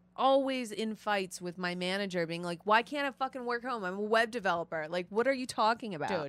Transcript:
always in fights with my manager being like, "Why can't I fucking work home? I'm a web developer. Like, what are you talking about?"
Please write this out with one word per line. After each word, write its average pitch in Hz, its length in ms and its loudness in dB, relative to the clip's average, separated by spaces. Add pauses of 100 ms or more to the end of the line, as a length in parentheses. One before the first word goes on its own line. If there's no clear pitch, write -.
(140)
always 262 580 2
in 220 220 -4
fights 196 460 -2
with 180 160 -8
my 180 180 -2
manager 180 520 0
being 170 160 -4
like, 175 240 -6
"Why 214 160 6
can't 285 240 -4
I 262 60 -4
fucking 262 340 -6
work 240 180 -2
home? 240 200 -4
I'm 185 120 -4
a 202 60 -4
web 220 280 4
developer. 170 600 -2
Like, 180 180 -2
what 226 180 0
are 269 60 4
you 254 140 -4
talking 226 480 0
about?" 160 140 -2 (200)